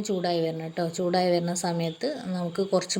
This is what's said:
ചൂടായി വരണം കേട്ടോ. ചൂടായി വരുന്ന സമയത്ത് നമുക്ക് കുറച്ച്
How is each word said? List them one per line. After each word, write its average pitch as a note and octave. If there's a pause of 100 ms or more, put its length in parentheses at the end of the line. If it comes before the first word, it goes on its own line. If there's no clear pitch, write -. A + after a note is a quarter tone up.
ചൂടായി F3
വരണം D#3+
കേട്ടോ. E3 (120)
ചൂടായി F3+
വരുന്ന E3+ (100)
സമയത്ത് E3+ (260)
നമുക്ക് F3
കുറച്ച് F#3